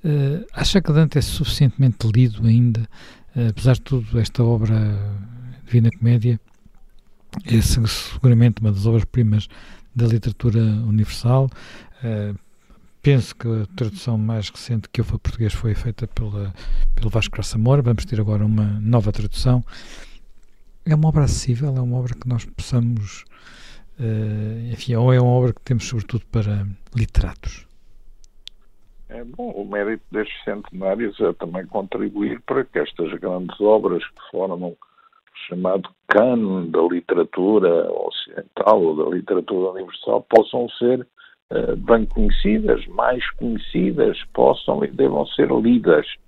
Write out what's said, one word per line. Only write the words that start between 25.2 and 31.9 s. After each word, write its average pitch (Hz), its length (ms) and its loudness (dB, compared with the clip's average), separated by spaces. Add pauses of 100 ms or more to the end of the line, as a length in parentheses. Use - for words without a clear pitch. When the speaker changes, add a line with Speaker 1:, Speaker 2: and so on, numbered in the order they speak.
Speaker 1:
obra 123 240 2
que - 80 -10
temos 120 240 -2
sobretudo 113 460 -6
para 101 340 -2 (300)
literatos? - 720 -2 (1400)
Speaker 2:
É, 120 140 -14
bom, 185 280 -14
o 101 140 -10
mérito 101 460 -4
destes - 320 -6
centenários 101 760 -4
é 92 140 2
também 87 320 -8
contribuir 104 760 -6